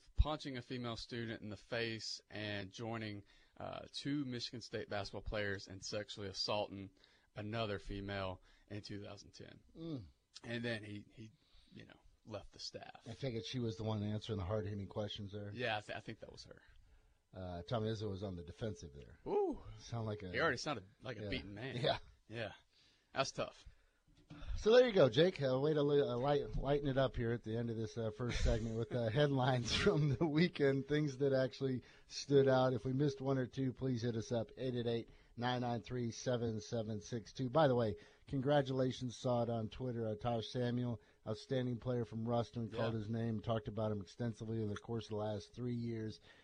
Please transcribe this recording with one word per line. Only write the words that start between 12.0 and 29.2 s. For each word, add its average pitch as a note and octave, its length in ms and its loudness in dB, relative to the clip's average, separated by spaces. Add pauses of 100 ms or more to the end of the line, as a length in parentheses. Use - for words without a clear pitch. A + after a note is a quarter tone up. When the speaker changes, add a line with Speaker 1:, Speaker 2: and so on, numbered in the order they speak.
Speaker 1:
left G#2+ 280 -10
the - 60 -18
staff. - 500 -12
Speaker 2:
I B2+ 60 -10
take C3 200 -4
it A2+ 100 -4
she C3 140 -4
was A2+ 160 0
the A2+ 80 -6
one A2 180 0
answering G#2+ 380 -2
the F#2 60 -2
hard-hitting G2+ 420 -2
questions G2+ 460 -6
there? G#2 200 -8
Speaker 1:
Yeah, A2+ 240 0
I, G#2 40 -4
th-, - 160 -8
I - 20 -8
think - 220 -12
that - 100 -14
was - 160 -16
her. - 140 -20 (760)
Speaker 2:
Uh, F2+ 320 -6
Tom A2+ 140 0
Izzo A2 260 -2
was F#2+ 140 -4
on G2 120 -4
the F2 60 -8
defensive G#2+ 540 -8
there. - 360 -12
Speaker 1:
Ooh. F#4+ 260 2 (200)
Speaker 2:
Sound A2+ 300 -6
like G#2 160 -4
a F2+ 80 -8
Speaker 1:
He A#2 100 0
already D3+ 160 2
sounded B2+ 260 -6 (200)
like A2+ 160 -10
a G#2+ 40 -8
Speaker 2:
yeah. G#2 60 -6
Speaker 1:
beaten G2+ 240 -4
man. A#2+ 260 -6
Speaker 2:
Yeah. C3+ 180 2 (300)
Speaker 1:
Yeah. A2 220 -6 (640)
That's C3+ 180 0
tough. - 240 -4 (1040)
Speaker 2:
So G#3 140 6
there B3 160 12
you A#3 60 0
go, D#3 160 10
Jake. D#3 320 4
Uh, C3 180 4
way D3+ 140 4
to D3 80 4
li-, C#3+ 200 6
uh, B2 160 0
light-, C#3+ 260 2 (140)
lighten C#3+ 300 2
it C3 100 2
up C3+ 180 2
here A#2 160 2
at A#2+ 120 -2
the A2 120 -2
end A#2 140 0
of A2 80 -4
this, A2+ 200 -4
uh, A2+ 200 0
first A#2+ 260 0
segment A2+ 320 4
with, A2+ 200 -2
uh, A#2 140 2
<laughs> G#2+ 40 0
headlines C3 600 4